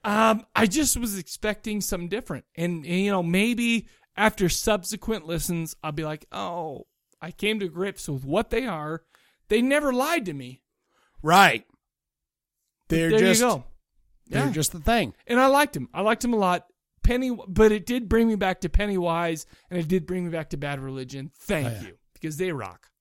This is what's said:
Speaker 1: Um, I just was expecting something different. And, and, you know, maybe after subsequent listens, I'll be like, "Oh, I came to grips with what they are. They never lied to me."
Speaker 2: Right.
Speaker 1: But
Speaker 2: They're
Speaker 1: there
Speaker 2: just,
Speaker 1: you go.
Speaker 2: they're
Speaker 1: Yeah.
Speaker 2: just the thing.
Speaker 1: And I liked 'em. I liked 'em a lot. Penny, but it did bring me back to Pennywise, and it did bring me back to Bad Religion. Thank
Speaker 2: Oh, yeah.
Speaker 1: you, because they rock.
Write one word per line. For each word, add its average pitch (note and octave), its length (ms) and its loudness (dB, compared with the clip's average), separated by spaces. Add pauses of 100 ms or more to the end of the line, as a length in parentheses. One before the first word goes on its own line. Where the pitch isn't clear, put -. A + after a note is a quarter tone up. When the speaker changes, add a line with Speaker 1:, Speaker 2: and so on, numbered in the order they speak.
Speaker 1:
Um, A3 400 2 (100)
I A3 120 4
just C#4 320 0
was A3 200 -4
expecting G#3 640 -6
something F3 300 -6
different. - 340 -8 (120)
And, E3 280 -4
and, F3 160 -2
you G3+ 100 0
know, F#3+ 120 0
maybe A3 680 0 (300)
after G#3 320 2
subsequent G#3 760 -2
listens, E3 560 -4
I'll D#3 100 -8
be D#3 120 -6
like, D3+ 260 -8
"Oh, F3 560 -8 (360)
I E3 80 -12
came G#3+ 300 -2
to F#3 80 -4
grips F#3 400 -8
with C3+ 160 -6
what F3+ 260 -2
they A#3+ 160 -2
are. D#3+ 360 -8 (460)
They A3+ 140 2
never C#4 300 2
lied C4+ 340 0
to E3+ 80 -6
me." B2+ 280 -14 (600)
Speaker 2:
Right. D#3+ 420 6 (1200)
Speaker 1:
But E3 80 0
Speaker 2:
They're E3 140 2
Speaker 1:
there A3 80 6
Speaker 2:
just, A3 220 6
Speaker 1:
you B3 60 4
go. E3 180 0 (640)
Speaker 2:
they're F3 200 0
Speaker 1:
Yeah. C#3 60 -2
Speaker 2:
just D3+ 200 -2
the F3 80 -12
thing. G3 340 2 (120)
Speaker 1:
And B3 140 2
I C4 60 6
liked C#4+ 300 4
'em. B2+ 180 -8
I F#3 80 -4
liked A3+ 220 0
'em A#3+ 100 0
a A3 40 2
lot. F3+ 280 0 (360)
Penny, B3 340 2 (120)
but G#3+ 240 8
it G3+ 140 -2
did A#3+ 220 -2
bring A3+ 200 4
me A3 60 2
back F#3 280 -2
to E3+ 60 -4
Pennywise, E3+ 800 0 (240)
and F3+ 80 -4
it D#3+ 100 -4
did F3+ 180 0
bring F3+ 180 -4
me E3+ 60 -6
back D#3+ 200 -8
to E3 60 -6
Bad C#3+ 240 -6
Religion. C3+ 540 -10
Thank D#3 320 -4
Speaker 2:
Oh, A#2 40 -4
yeah. G2+ 180 -10
Speaker 1:
you, - 100 -20 (160)
because D#3 240 -10
they F3+ 140 -2
rock. G2 380 -10 (100)